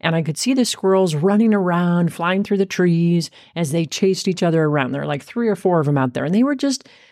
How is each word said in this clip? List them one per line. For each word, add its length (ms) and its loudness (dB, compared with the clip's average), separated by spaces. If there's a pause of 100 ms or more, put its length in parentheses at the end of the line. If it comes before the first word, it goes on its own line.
and 140 -2
I 80 0
could 160 -6
see 160 -2
the 100 2
squirrels 520 0
running 360 2
around, 600 0
flying 320 -2
through 140 0
the 60 0
trees 640 0 (260)
as 160 -2
they 120 0
chased 440 -2
each 160 -2
other 180 2
around. 300 0
There 80 -6
were, 80 -6
like, 160 -6
three 240 -4
or 80 0
four 240 2
of 60 0
them 120 2
out 160 0
there, 100 -4
and 80 -2
they 120 4
were 100 0
just, 340 -4 (240)